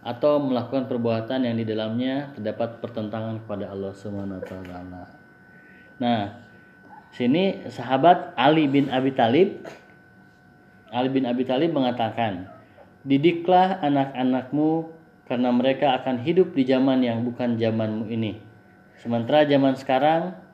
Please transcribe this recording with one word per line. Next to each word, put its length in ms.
atau 400
melakukan 480
perbuatan 560
yang 160
di 80
dalamnya 640
terdapat 480
pertentangan 640
kepada 240
Allah 240
Subhanahu 480
wa 80
Ta'ala. 540
Nah, 200
sini 560
sahabat 640
Ali 320
bin 240
Abi 240
Thalib, 480
Ali 240
bin 160
Abi 160
Thalib 320
mengatakan, 720
"Didiklah 800
anak-anakmu 1040
karena 240
mereka 480
akan 240
hidup 320
di 80
zaman 400
yang 160
bukan 400
zamanmu 480
ini." 320
Sementara 400
zaman 320
sekarang, 560